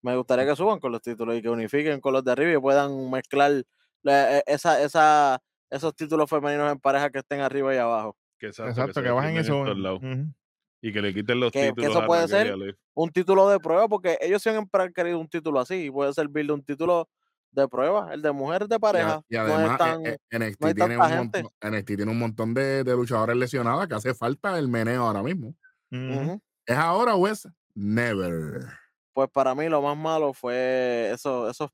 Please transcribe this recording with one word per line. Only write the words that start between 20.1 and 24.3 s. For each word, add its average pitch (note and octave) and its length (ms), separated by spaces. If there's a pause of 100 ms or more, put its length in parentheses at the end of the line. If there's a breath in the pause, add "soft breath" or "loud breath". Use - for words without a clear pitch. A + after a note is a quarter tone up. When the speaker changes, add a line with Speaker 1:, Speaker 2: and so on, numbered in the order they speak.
Speaker 4:
N A#2 160
X G2+ 100
T D3+ 60
Speaker 1:
no D#3 40
hay E3 60
Speaker 4:
tiene F3 240
Speaker 1:
tanta E3+ 160
Speaker 4:
un E3+ 60
Speaker 1:
gente. G3+ 240
Speaker 4:
montón, - 180
N G#2+ 160
X G2+ 80
T G#2 120
tiene G#2 140
un A#2 60
montón A2+ 380
de, C3+ 280
de B2 120
luchadoras A#2 420
lesionadas B2+ 500
que D#3 60
hace A2 220
falta C#3+ 420